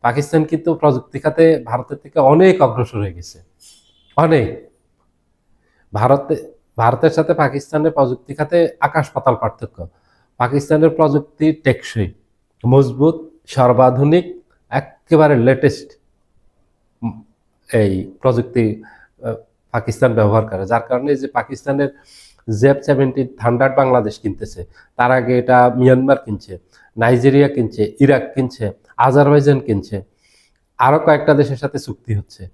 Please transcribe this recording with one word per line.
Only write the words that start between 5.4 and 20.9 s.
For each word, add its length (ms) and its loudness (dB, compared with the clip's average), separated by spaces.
ভারতে, 420 0
ভারতের 320 2
সাথে 240 -2
পাকিস্তানের 580 -2
প্রযুক্তি 420 -4
খাতে 240 -4
আকাশ 320 -2
পাতাল 240 -2
পার্থক্য। 420 -10
পাকিস্তানের 500 0
প্রযুক্তি 600 -2
টেকসই, 560 -4
মজবুত, 520 2
সর্বাধুনিক, 760 2
একেবারে 640 0
লেটেস্ট, 520 0
উম, 220 -8
এই 220 0
প্রযুক্তি, 420 -2
আহ, 140 -8
পাকিস্তান 400 -2
ব্যবহার 360 2
করে, 160 -8
যার 220 -2
কারণে 280 -2